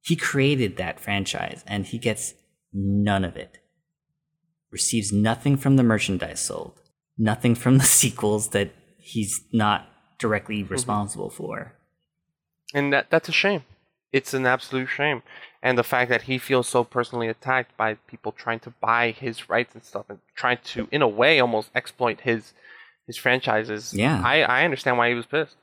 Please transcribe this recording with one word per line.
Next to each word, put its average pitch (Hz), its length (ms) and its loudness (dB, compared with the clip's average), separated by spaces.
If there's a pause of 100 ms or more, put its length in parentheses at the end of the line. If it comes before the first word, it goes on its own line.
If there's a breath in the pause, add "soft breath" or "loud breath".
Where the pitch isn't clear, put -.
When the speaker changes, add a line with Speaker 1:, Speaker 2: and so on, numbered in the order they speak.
Speaker 1:
He - 140 0
created 135 600 0
that - 240 -8
franchise, - 640 -4
and 101 200 -6
he 113 120 -8
gets - 360 -4 (380)
none 98 520 2
of 85 120 -8
it. - 220 -16 (1120)
Receives 104 420 -2
nothing 113 440 2
from 135 200 4
the 131 60 6
merchandise 98 580 0
sold. - 400 -8 (380)
Nothing 110 360 2
from - 240 4
the 131 60 4
<laughs> - 160 6
sequels 107 500 0
that 101 200 0 (280)
he's - 420 -6 (120)
not 107 360 2 (300)
directly 107 440 -4
Speaker 2:
Mm-hmm. 92 100 -8
Speaker 1:
responsible 104 580 -4
for. - 440 -12 (1000)
Speaker 2:
And 143 180 0
that, - 180 0
that's - 180 2
a 165 40 -6
shame. 196 320 0 (480)
It's 135 220 -2
an 131 120 0
absolute 131 400 -2
shame. 143 360 -2 (400 loud breath)
And 127 140 2
the 120 80 2
fact 123 260 0
that 117 120 0
he 131 160 -4
feels 127 300 0
so 123 160 2
personally 117 440 -4
attacked 127 480 -4
by 110 180 -2 (120)
people - 260 -12
trying 117 280 -6
to 120 100 -18 (100)
buy 117 300 2
his 117 400 -10
rights 117 240 -2
and 113 100 -20
stuff - 240 -12
and 101 100 -18 (180)
trying 123 280 0
to, - 260 -8
in 147 120 0
a 123 60 4
way, 123 320 4
almost 113 340 0
exploit 123 480 -2
his, 117 300 -2 (540 loud breath)
his 120 120 -12
franchises. 110 720 -2
Speaker 1:
Yeah. 110 320 0
Speaker 2:
I, 147 180 4
I 127 220 2
understand 131 340 0
why 120 120 4
he 120 40 0
was 120 120 -6
pissed. 147 360 -4